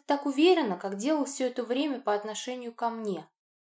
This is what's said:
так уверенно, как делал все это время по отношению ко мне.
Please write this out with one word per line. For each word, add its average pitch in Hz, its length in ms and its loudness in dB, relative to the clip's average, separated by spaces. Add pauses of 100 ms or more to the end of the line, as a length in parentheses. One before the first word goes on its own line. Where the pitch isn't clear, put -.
так 285 200 0
уверенно, 285 520 4
как 196 200 -6
делал 285 280 0
все 262 200 0
это 247 180 -2
время 247 380 -2
по 208 120 0
отношению 233 600 -6
ко 233 160 -2
мне. 208 400 -6 (420)